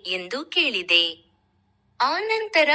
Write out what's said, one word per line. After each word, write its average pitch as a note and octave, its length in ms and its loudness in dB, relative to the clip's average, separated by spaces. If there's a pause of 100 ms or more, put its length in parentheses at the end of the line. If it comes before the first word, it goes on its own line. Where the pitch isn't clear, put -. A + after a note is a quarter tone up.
ಎಂದು F#3 380 -6
ಕೇಳಿದೆ. F3 760 0 (840)
ಆನಂತರ G4 720 2